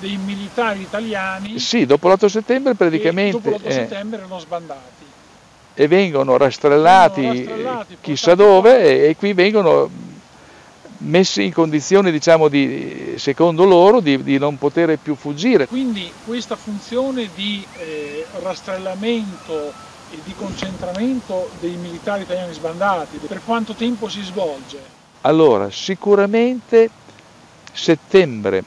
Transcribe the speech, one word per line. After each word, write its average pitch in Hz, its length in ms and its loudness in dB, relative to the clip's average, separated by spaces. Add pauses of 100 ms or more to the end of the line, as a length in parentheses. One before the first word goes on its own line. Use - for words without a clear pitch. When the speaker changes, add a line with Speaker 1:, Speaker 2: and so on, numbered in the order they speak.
Speaker 1:
dei 196 160 -8
militari 196 640 -6
italiani 202 800 -8
Speaker 2:
Sì, 240 260 -2
dopo 143 240 2
l'otto 190 180 4
settembre 247 460 -2
Speaker 1:
che 208 60 -4
Speaker 2:
praticamente, 170 540 0
Speaker 1:
dopo 214 180 -4
l'otto - 180 -6
Speaker 2:
eh, 143 40 -4
Speaker 1:
settembre 196 460 -6
erano 185 200 -14
sbandati. 156 680 -14 (720)
Speaker 2:
e 151 120 4
vengono 147 520 2
rastrellati, 151 840 4
Speaker 1:
Vengono 123 240 -2
rastrellati, 220 560 -10
Speaker 2:
chissà 156 340 0
Speaker 1:
portati 202 160 8
Speaker 2:
dove, 190 200 8
Speaker 1:
qua. 254 120 6
Speaker 2:
e, 139 280 6
e 165 60 -2
qui 202 180 -2
vengono 180 560 2 (1080)
messi 180 480 0
in 185 80 -4
condizioni, 170 580 2
diciamo, 160 380 4
di, 135 680 -4
secondo 160 460 2
loro, 196 360 6
di, 139 220 0
di 135 160 0
non 143 180 -2
poter 156 400 0
più 147 180 -8
fuggire. 147 520 0
Speaker 1:
Quindi 226 440 -6 (140)
questa 226 320 -10
funzione 233 800 -6
di, 196 280 -8 (140)
eh, 151 480 -12 (160)
rastrellamento 185 1300 -8 (400)
e 160 140 -18
di 185 100 -14
concentramento 190 1160 -8 (100)
dei 175 160 -8
militari 175 460 -8
italiani 180 320 -8
sbandati, 165 640 -6
per 175 260 -12
quanto 220 300 -4
tempo 226 340 -6
si 190 140 -12
svolge? 143 680 -10 (340)
Speaker 2:
Allora, 131 440 4
sicuramente 220 1200 0 (840)
settembre, 117 960 0